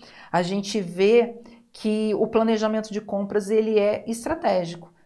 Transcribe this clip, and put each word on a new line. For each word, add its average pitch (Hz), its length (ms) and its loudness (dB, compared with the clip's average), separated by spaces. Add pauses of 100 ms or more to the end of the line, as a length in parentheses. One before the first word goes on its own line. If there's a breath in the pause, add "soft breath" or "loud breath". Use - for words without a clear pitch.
(320 loud breath)
a 170 80 2
gente 196 400 -2
vê 196 580 4 (340 loud breath)
que 214 420 -2
o 220 120 0
planejamento 220 680 0
de 208 80 -4
compras, 202 500 -4
ele 220 280 2
é 208 300 0
estratégico, 202 840 -4 (140 soft breath)